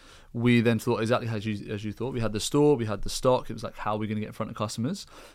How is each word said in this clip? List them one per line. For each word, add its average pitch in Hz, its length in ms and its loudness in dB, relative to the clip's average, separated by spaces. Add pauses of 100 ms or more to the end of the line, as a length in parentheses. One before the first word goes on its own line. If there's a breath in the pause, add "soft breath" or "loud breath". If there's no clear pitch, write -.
(340 loud breath)
We 120 280 6
then 113 180 4
thought 110 220 0
exactly 117 260 0
as 110 180 -4
you, 107 280 -6
as 101 100 -8
you 104 80 -6
thought. 120 220 -6
We 135 80 -2
had 110 100 0
the 107 80 -2
store, 147 380 4
we 117 80 0
had 104 160 -4
the 104 80 -2
stock. 127 400 2
It 110 40 -6
was 110 100 -10
like, - 120 -10
"How 107 200 -4
are - 20 -2
we 107 100 -4
gonna 107 140 -2
get 107 60 -6
in - 60 -12
front 107 160 -6
of - 60 -12
customers?" 113 500 -4 (300 loud breath)